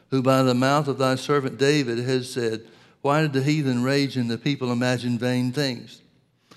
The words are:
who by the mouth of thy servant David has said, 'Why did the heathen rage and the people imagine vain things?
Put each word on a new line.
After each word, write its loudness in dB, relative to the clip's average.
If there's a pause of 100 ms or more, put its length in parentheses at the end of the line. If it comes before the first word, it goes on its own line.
(100)
who 0
by 4
the 4
mouth 2
of -2
thy 2
servant -2
David 2
has -2
said, -4 (380)
'Why 2
did 0
the 0
heathen 0
rage 0
and -2
the -4
people -4
imagine 0
vain -2
things? -6 (560)